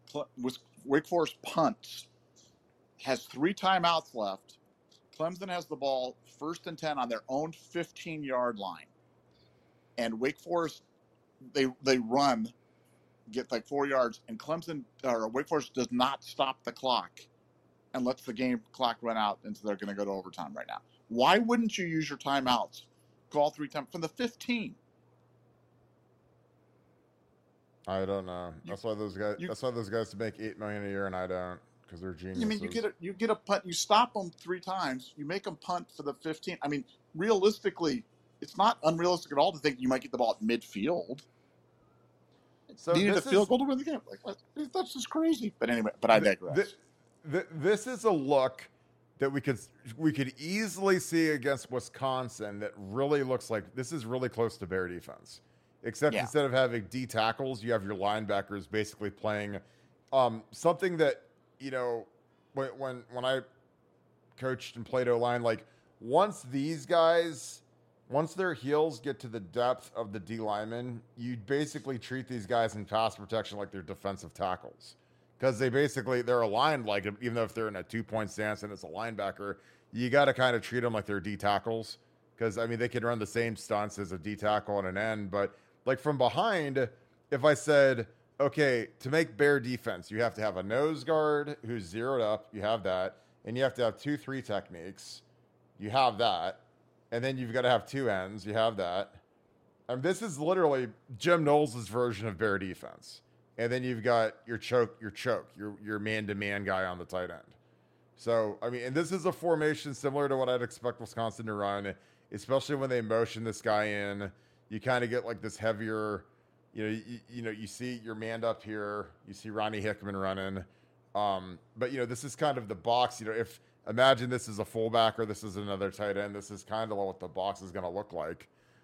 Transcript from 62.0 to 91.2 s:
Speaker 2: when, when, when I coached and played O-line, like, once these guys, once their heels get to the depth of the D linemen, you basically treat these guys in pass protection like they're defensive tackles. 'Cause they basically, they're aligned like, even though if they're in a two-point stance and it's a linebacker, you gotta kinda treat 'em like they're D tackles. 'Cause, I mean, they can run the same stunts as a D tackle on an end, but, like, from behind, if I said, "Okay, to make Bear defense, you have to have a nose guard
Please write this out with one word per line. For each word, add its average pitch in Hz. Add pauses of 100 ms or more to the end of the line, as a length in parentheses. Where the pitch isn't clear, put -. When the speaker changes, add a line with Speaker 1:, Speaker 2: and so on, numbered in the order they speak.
Speaker 2:
when, 135 (100)
when, 131
when 123
I 131 (960)
coached 127
and 113
played 127
O-line, 120
like, 113 (340)
once 160
these 139
guys, 165 (460)
once 151
their 185
heels 143
get 131
to 127
the 110
depth 120
of 107
the 107
D 113
linemen, 110 (140)
you 120
basically 135
treat 127
these 117
guys 113
in 104
pass 110
protection 104
like 101
they're 95
defensive 95
tackles. - (440)
'Cause 127
they 131
basically, 127
they're 120
aligned 120
like, 101
even 113
though 117
if 101
they're 113
in 101
a 90
two-point 110
stance 107
and 104
it's 95
a 87
linebacker, 101 (340)
you 120
gotta 135
kinda 127
treat 117
'em 117
like 107
they're 101
D 101
tackles. 104 (380)
'Cause, 110
I 117
mean, 117
they 120
can 120
run 117
the 104
same 117
stunts 104
as 95
a 92
D 104
tackle 104
on 98
an 92
end, 107
but, 98 (280)
like, 131
from 147
behind, 139 (420)
if 131
I 151
said, 139 (320)
"Okay, 135 (100)
to 131
make 151
Bear 143
defense, 113
you 107
have 117
to 107
have 104
a 92
nose 135
guard 147